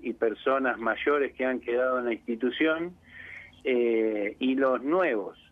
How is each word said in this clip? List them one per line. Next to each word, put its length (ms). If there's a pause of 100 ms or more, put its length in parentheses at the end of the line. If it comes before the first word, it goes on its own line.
y 120
personas 640
mayores 560
que 120
han 160
quedado 380
en 60
la 80
institución, 800 (720)
eh, 760
y 160
los 280
nuevos 540 (140)